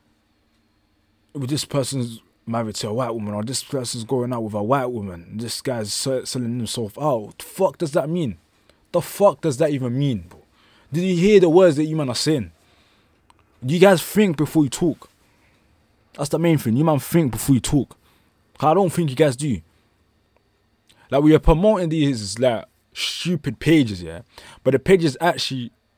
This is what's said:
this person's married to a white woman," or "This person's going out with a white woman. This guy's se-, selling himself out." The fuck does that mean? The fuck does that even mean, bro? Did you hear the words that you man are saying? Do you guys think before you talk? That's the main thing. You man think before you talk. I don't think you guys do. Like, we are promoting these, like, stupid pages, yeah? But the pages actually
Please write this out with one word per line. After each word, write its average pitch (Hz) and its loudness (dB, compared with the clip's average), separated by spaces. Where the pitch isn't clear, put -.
this 135 -6
person's 123 -6
married 113 -6
to 113 -8
a 104 -6
white 123 -4
woman," 107 -8
or 107 -6
"This 120 -8
person's 127 -8
going 123 -2
out 117 -6
with 107 -8
a 107 -4
white 123 0
woman. 101 -10
This 113 -8
guy's 113 -6
se-, 131 -4
selling 123 -6
himself 110 -8
out." 127 -4
The - -16
fuck - -2
does 156 -6
that 139 0
mean? 151 -4
The 175 -2
fuck 196 0
does 147 -2
that 151 0
even 127 -4
mean, 131 -2
bro? - -20
Did 156 -2
you 185 0
hear 196 6
the 175 6
words 170 6
that 156 0
you 156 -4
man 147 -2
are 117 -6
saying? 127 -2
Do 131 0
you 180 0
guys 185 6
think 190 0
before 151 2
you 131 -4
talk? - -4
That's 143 -6
the 160 -2
main 160 4
thing. 113 0
You 139 2
man 156 2
think 156 0
before 120 2
you 117 2
talk. - -2
I 156 2
don't 185 2
think 170 -2
you 127 -6
guys 139 2
do. 127 -4
Like, 139 2
we 151 8
are 151 6
promoting 180 4
these, 131 -2
like, 120 0
stupid - -6
pages, 123 2
yeah? 82 -14
But 131 4
the 131 2
pages 165 2
actually 135 -2